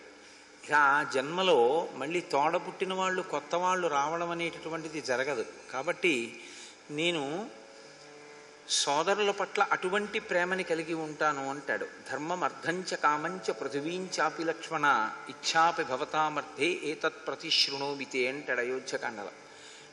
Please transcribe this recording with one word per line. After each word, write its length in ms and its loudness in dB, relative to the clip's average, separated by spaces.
ఇక 80 -4
ఆ 300 8
జన్మలో 920 4
మళ్ళీ 260 -2
తోడ 360 2
పుట్టిన 380 -2
వాళ్ళు, 280 0
కొత్త 320 -4
వాళ్ళు 340 2
రావడం 420 0
అనేటటువంటిది 720 -6
జరగదు. 460 0
కాబట్టి 720 0
నేను 600 -2
సోదరుల 600 2
పట్ల 320 0
అటువంటి 560 0
ప్రేమని 440 0
కలిగి 320 -2
ఉంటాను 560 -2
అంటాడు. 360 -2
"ధర్మం 340 -2
అర్థంచ 500 -2
కామంచ 580 0
పృథివీంచాపి 920 -2
లక్ష్మణ, 680 2
ఇచ్చాపి 560 4
భవతామర్థే 1000 0
ఏతత్ 440 -2
ప్రతిశృణోమితే" 1000 0
అంటాడు 320 -2
అయోధ్యకాండలో. 680 -4